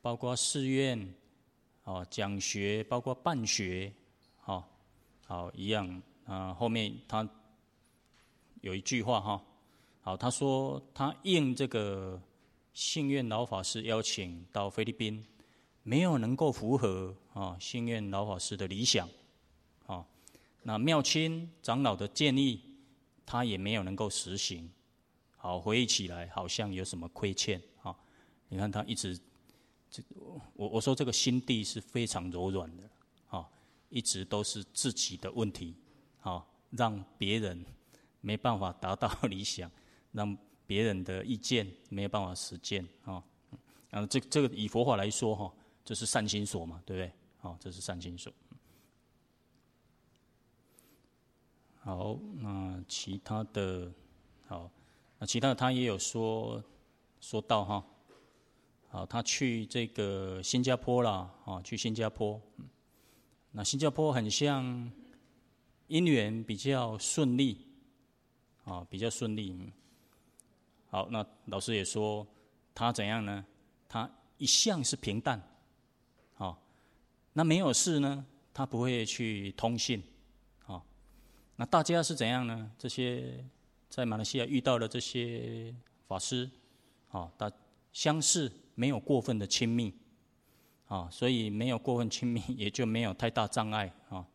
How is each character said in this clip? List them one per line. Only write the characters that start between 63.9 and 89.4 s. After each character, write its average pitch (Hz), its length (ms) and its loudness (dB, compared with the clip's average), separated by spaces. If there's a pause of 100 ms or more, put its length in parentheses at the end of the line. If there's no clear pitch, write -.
很 110 180 2
像 127 580 0 (960)
因 170 200 4
缘 113 340 4
比 107 140 -4
较 120 420 0
顺 127 400 2
利， 131 300 2 (960)
啊， 90 260 -8
比 98 80 -10
较 113 120 0
顺 110 260 -2
利。 101 160 -4
嗯。 90 180 -10 (1200)
好， 95 200 -2
那 107 160 -4 (220)
老 98 120 -4
师 113 160 -2
也 98 80 2
说 107 420 -2 (480)
他 120 200 0
怎 107 120 -2
样 110 200 -2
呢？ 101 200 -6 (440)
他 117 200 -4 (280)
一 - 80 -4
向 185 360 4
是 127 140 0
平 107 240 0
淡， 120 220 0 (960)
啊， 92 200 -6 (760)
那 160 100 4
没 160 140 8
有 190 160 4
事 160 260 4
呢， 139 260 0 (280)
他 135 120 -2
不 117 140 -2
会 123 260 2
去 101 460 -2
通 117 260 0
信， 107 240 0 (640)
啊。 92 160 -10 (760)
那 - 80 -2
大 160 180 6
家 170 180 6
是 156 140 0
怎 123 100 2
样 123 220 2
呢？ 113 300 -6
这 - 100 -6
些 127 560 -2 (460)
在 127 160 -2
马 107 120 0
来 110 60 -2
西 135 140 -2
亚 120 80 2
遇 131 160 2
到 127 160 6
的 113 100 0
这 123 120 -4
些 117 720 -4 (340)
法 95 120 -4
师， 127 280 -2 (600)
啊， 87 260 -8
大-， 107 160 -2 (400)
相 156 300 2
似 143 300 2 (240)
没 123 140 2
有 120 100 0
过 135 200 4
分 110 200 0
的 98 80 -2